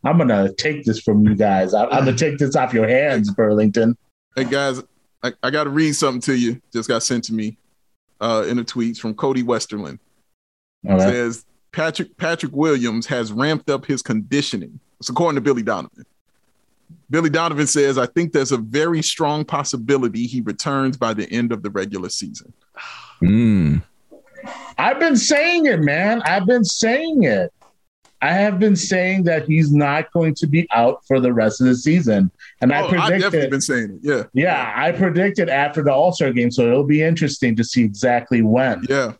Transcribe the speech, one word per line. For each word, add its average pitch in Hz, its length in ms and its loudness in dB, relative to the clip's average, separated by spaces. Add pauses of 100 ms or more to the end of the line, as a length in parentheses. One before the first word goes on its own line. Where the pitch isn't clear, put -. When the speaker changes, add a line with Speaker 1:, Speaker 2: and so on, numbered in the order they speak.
Speaker 1:
I'm 156 140 2
gonna 107 360 2
take 147 320 -4
this 110 160 0
from 104 260 4
you 107 80 4
guys. 98 400 2
I, 107 100 2
I'm 135 200 0
gonna 127 120 0
take 147 220 -2
this 143 160 0
off 131 180 0
your 110 140 2
hands, 123 440 2
Burlington." 107 640 2 (400)
Speaker 2:
Hey, 131 100 -2
guys, 135 360 -4 (400)
I, 123 120 -6 (100)
I 127 80 -2
gotta 151 180 -2
read 151 260 2
something 131 260 -2
to 135 140 0
you. 120 240 -2 (140)
Just 113 160 -6
got 113 140 0
sent 120 220 -4
to 113 80 -8
me, 110 240 -6 (600)
uh, 110 280 -2
in 120 100 -2
a 117 60 -2
tweet 117 340 -4
from 110 160 -8
Cody 127 300 -2
Westerlin. 107 560 -6 (920)
Speaker 1:
Okay. 95 100 4
Speaker 2:
Says, 117 460 0 (260)
"Patrick, 160 460 -6
Patrick 165 380 -4
Williams 123 500 0
has 117 260 -4
ramped 147 380 -2
up 139 160 -2
his 135 160 -4
conditioning." 113 800 -4 (200)
It's - 100 -12
according 156 260 0
to 135 60 -2
Billy 123 200 0
Donovan. 98 440 -6 (1080)
Billy 160 180 0
Donovan 151 380 -2
says, 139 320 2
"I 123 80 0
think 170 260 -2
there's 135 180 0
a 131 60 0
very 151 460 -2
strong 151 420 -2
possibility 123 800 -2
he 120 160 -6
returns 131 560 -4
by 113 160 -2
the 104 180 -6
end 117 200 -2
of 107 100 -6
the 104 80 -8
regular 98 400 -8
season." - 420 -12 (680)
Speaker 3:
Mm. 95 640 4 (960)
Speaker 1:
I've 269 220 0
been 330 180 4
saying 320 480 2
it, 214 160 4
man. 185 400 2
I've 185 240 0
been 240 180 4
saying 262 600 0
it. 107 280 0 (680)
I 143 120 0
have 196 260 0
been 208 160 4
saying 185 480 0
that 160 240 0
he's 156 260 4
not 147 400 0
going 160 220 2
to 165 120 -4
be 165 240 2
out 117 360 2
for 135 120 2
the 123 140 2
rest 110 260 0
of 127 80 4
the 127 80 4
season. 123 560 2 (300)
And 123 100 4
I 143 100 0
Speaker 2:
Oh, 143 40 -2
I've 135 60 -2
definitely 185 280 2
Speaker 1:
predicted 165 320 0
Speaker 2:
been 135 100 -2
saying 120 300 -2
it. 95 100 -16
Yeah. 131 220 0 (100)
Speaker 1:
Yeah, 135 420 0
I 147 160 0
predicted 185 580 0
after 143 340 -2
the 143 80 2
All-Star 147 400 2
game, 120 200 0
so 123 160 2
it'll 131 160 4
be 147 200 2
interesting 156 540 0
to 113 60 0
see 120 200 0
exactly 120 580 0
when 113 460 0
Speaker 2:
Yeah. 131 320 -2